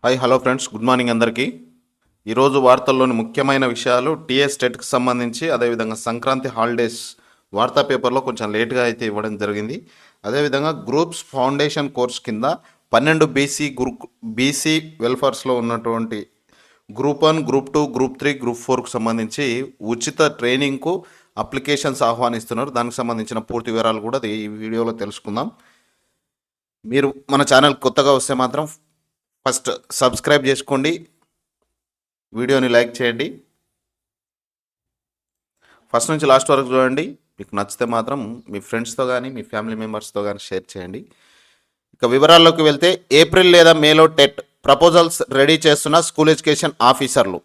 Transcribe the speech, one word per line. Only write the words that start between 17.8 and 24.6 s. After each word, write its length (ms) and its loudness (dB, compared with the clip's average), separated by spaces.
గ్రూప్ 220 -4
త్రీ, 140 -2
గ్రూప్ 160 -6
ఫోర్కు 280 -4
సంబంధించి 840 -4
ఉచిత 400 -4
ట్రైనింగ్కు 840 -2
అప్లికేషన్స్ 640 -4
ఆహ్వానిస్తున్నారు. 680 -2
దానికి 240 -4
సంబంధించిన 440 -6
పూర్తి 320 -8
వివరాలు 300 -2
కూడా 240 -6
ఈ 240 -6
వీడియోలో 440 -6